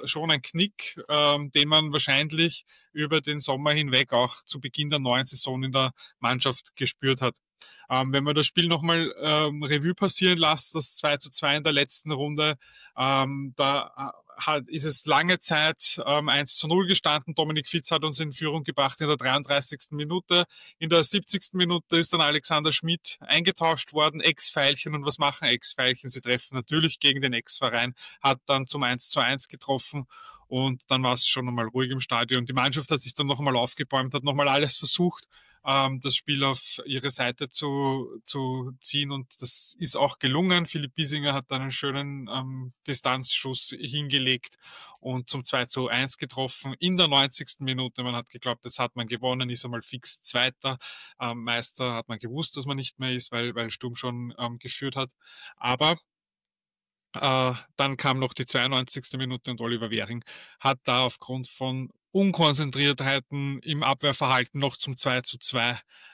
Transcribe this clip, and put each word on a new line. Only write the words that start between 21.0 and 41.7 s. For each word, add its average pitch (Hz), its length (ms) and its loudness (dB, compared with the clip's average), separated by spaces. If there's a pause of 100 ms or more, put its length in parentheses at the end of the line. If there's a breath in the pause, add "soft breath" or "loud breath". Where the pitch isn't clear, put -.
siebzigsten - 540 -2
Minute 175 400 2
ist 165 160 2
dann 170 80 2
Alexander 151 500 2
Schmidt - 480 -2
eingetauscht 165 720 2
worden. 151 300 2
Ex-Veilchen. 151 720 2
Und 143 100 -4
was 147 120 0
machen 143 320 2
Ex-Veilchen? 127 600 0
Sie 120 120 -8
treffen 127 340 -2
natürlich 156 460 0
gegen 139 200 4
den 135 120 0
Ex-Verein, 120 600 -2 (260 loud breath)
hat 135 240 2
dann 135 200 0
zum 143 180 -2
eins 123 260 0
zu - 100 0
eins 131 300 0
getroffen. 135 560 -4 (420 loud breath)
Und 127 400 -2
dann 131 160 2
war 123 100 4
es 123 140 2
schon 127 220 0
einmal 120 180 0
ruhig 127 240 0
im 131 80 -2
Stadion. 120 460 0
Die 127 80 -6
Mannschaft 135 380 0
hat 143 100 2
sich 127 120 -6
dann 143 140 -2
noch 135 120 0
einmal 139 180 2
aufgebäumt, 131 560 0
hat 135 100 -2
noch 143 100 0
mal 143 140 4
alles 139 300 4
versucht, - 480 0 (380 soft breath)
ähm, 135 360 2
das 131 160 -2
Spiel 143 280 -2
auf - 420 -2
ihre 135 260 -4
Seite 127 400 -2
zu, 135 760 -2
zu 131 540 -4
ziehen. 143 320 -4
Und 135 320 -10
das - 340 -8
ist 160 180 -4
auch 139 220 2
gelungen. 170 480 2
Philipp 143 300 -6
Biesinger 147 380 0
hat 135 180 -4
dann 131 100 -2
einen 135 100 -4